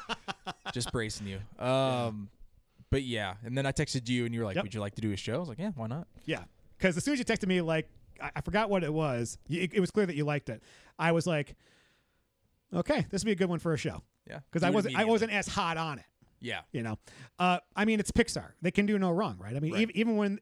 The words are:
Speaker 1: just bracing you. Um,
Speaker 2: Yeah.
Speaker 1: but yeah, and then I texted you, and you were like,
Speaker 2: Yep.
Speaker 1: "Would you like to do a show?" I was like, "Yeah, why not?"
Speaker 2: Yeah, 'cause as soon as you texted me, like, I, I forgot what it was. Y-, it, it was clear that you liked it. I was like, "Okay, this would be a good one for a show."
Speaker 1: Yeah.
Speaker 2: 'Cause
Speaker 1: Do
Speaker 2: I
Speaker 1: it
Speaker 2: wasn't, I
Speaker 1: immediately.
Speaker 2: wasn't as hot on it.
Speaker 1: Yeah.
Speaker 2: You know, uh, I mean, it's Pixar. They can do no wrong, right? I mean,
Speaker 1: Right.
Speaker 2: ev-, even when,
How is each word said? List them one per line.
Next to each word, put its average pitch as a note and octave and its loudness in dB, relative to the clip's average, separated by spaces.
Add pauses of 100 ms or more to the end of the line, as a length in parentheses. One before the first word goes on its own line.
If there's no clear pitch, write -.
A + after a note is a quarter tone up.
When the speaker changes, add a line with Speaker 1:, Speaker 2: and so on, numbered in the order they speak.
(720)
Speaker 1:
just B2 -4
bracing G#2+ -4
you. F#2+ -6 (280)
Um, - -
Speaker 2:
Yeah. B2+ 2 (800)
Speaker 1:
but C#3 2
yeah, G#2+ -2 (100)
and A#2+ -4
then C3+ 0
I C3+ 0
texted C3 -2
you, B2 2
and A#2 -4
you A#2 -2
were A2+ 0
like, G2 -2
Speaker 2:
Yep. - 0
Speaker 1:
"Would G2+ -10
you G#2+ -2
like G2+ -4
to - -8
do G#2+ 0
a G2 -2
show?" - -4
I - -2
was F3 -6
like, A#2 -12
"Yeah, G3 -4
why A#2 -6
not?" C#3 -8 (160)
Speaker 2:
Yeah, C#3+ -4 (340)
'cause F#3 4
as F3 -4
soon C#4+ 2
as C4+ 0
you A3 0
texted A3 0
me, F#3 4
like, D#3+ 0 (320)
I, C#3+ -8
I D3 -4
forgot G3+ 0
what F#3+ 4
it D3+ 0
was. C3+ 0 (100)
Y-, D#3 -2
it, B3+ -2
it A3 4
was F3+ 2
clear G#3 2
that E3+ -4
you D3 0
liked D3 -2
it. A2 -8 (360)
I E3 4
was E3 4
like, D3+ 0 (1160)
"Okay, F#3+ 2
this G3 -4
would G3+ -2
be A3 4
a G3 2
good F#3 2
one E3+ 0
for E3 0
a D3+ 0
show." - -4 (240)
Speaker 1:
Yeah. - -12 (100)
Speaker 2:
'Cause E3 0
Speaker 1:
Do F3 4
Speaker 2:
I F3+ 6
Speaker 1:
it F#3+ 4
Speaker 2:
wasn't, G3+ 2
I D#3 2
Speaker 1:
immediately. A3 4
Speaker 2:
wasn't A3 2
as G3+ 0
hot E3 0
on D#3+ -4
it. - -16 (360)
Speaker 1:
Yeah. A2 -4 (120)
Speaker 2:
You A#2+ -2
know, A2 -4 (400)
uh, F3+ 4 (180)
I G3 2
mean, A3 2
it's F#3+ -2
Pixar. - 0 (100)
They E3+ 2
can G3+ 4
do G#3 2
no F#3 4
wrong, E3+ 0
right? G2+ -8
I C#3+ -2
mean, D#3 0
Speaker 1:
Right. G#3 4
Speaker 2:
ev-, A3+ 2
even A3+ 2
when, G3+ 2